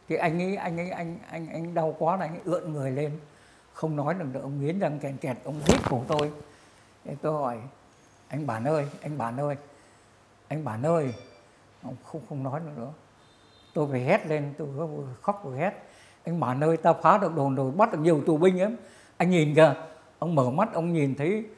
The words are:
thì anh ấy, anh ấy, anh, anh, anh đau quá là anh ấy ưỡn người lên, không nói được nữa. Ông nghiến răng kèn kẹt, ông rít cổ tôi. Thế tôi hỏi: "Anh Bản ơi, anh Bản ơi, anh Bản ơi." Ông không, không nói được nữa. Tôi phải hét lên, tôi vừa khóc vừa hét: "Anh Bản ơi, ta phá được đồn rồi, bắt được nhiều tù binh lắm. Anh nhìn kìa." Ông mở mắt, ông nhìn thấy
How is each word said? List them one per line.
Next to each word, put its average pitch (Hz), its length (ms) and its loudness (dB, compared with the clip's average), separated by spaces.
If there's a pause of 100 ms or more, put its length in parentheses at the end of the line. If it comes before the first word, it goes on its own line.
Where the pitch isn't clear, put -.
thì 160 80 0
anh 175 260 0
ấy, 190 140 -2
anh 170 240 -4
ấy, 180 100 -6
anh, 170 280 -8 (120)
anh, 165 220 -8
anh 165 220 -8
đau 160 240 0
quá 170 180 2
là 185 80 -2
anh 156 100 -6
ấy 170 100 -12
ưỡn 170 280 -2
người 135 180 -2
lên, 147 200 -2 (640)
không 160 240 -4
nói 143 180 0
được 185 180 -4
nữa. 135 100 -6
Ông 143 180 -6
nghiến 156 180 -2
răng 151 200 0
kèn 139 180 -6
kẹt, 127 280 -6
ông 151 220 -8
rít - 120 6 (120)
cổ 120 180 0
tôi. 151 220 0 (760)
Thế 147 180 -10
tôi 156 100 0
hỏi: 131 260 -2 (680)
"Anh 147 180 -6
Bản 113 180 -4
ơi, 147 220 0 (160)
anh 147 160 -8
Bản 117 220 -4
ơi, 143 160 -2 (920)
anh 151 160 -6
Bản 113 180 -6
ơi." 156 320 2 (680)
Ông 147 120 -12 (100)
không, 160 240 -12
không 143 140 -8
nói 135 180 -4
được 160 160 -10
nữa. 120 140 -10 (840)
Tôi 151 160 2
phải 127 100 0
hét 180 260 2
lên, 147 320 -2
tôi 156 100 -8
vừa 147 360 -8 (180)
khóc 202 220 -2
vừa 131 120 -8
hét: 175 160 -2 (520)
"Anh 165 160 -4
Bản 127 200 -2
ơi, 160 160 4
ta 165 160 6
phá 165 260 6
được 165 180 -2
đồn 139 180 2
rồi, 135 180 0
bắt 214 200 4
được 180 60 -2
nhiều 151 280 4
tù 170 100 4
binh 185 240 6
lắm. 220 160 0 (400)
Anh 180 140 4
nhìn 151 240 6
kìa." 151 200 10 (440)
Ông 170 160 -2
mở 127 160 4
mắt, 190 240 0
ông 170 180 0
nhìn 143 220 2
thấy 185 300 -2 (140)